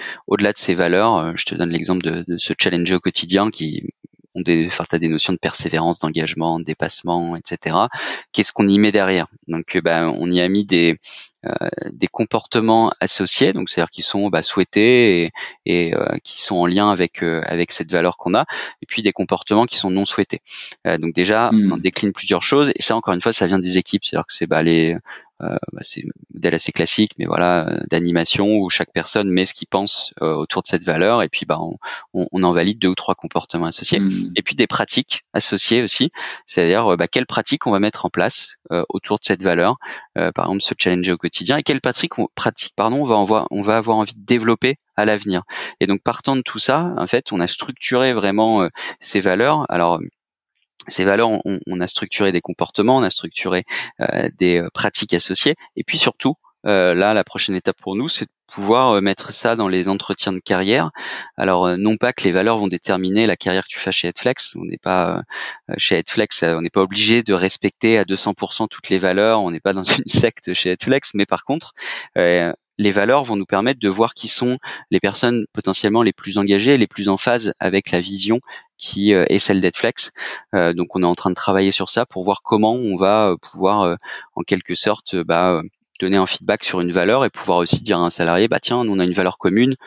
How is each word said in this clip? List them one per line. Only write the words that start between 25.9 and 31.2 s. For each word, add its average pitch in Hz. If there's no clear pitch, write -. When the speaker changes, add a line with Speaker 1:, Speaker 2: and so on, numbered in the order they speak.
Speaker 1:
un -
modèle 85
assez -
classique, 104
mais -
voilà, 87
euh, 50
d'animation 85
où 92
chaque -
personne 98
met 92
ce -
qu'il -
pense, -
euh, 78
autour 80
de -
cette 85
valeur, 90